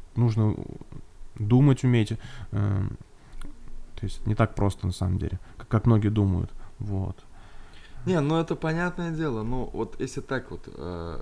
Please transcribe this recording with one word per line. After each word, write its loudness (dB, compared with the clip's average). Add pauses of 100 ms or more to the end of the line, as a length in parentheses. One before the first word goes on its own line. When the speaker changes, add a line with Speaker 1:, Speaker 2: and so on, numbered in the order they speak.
(160)
Speaker 1:
нужно 4 (800)
думать 6
уметь, 4 (400)
эм, 0 (1000)
то -6
есть -4
не 2
так 4
просто 0
на 0
самом 0
деле, -4 (180)
как, -14
как 4
многие 6
думают. 2 (300)
Вот. -4 (840)
Speaker 2:
Не, 4
ну 2
это 0
понятное -2
дело, -2
но -2
вот -6
если -4
так -6
вот, -10
э, -8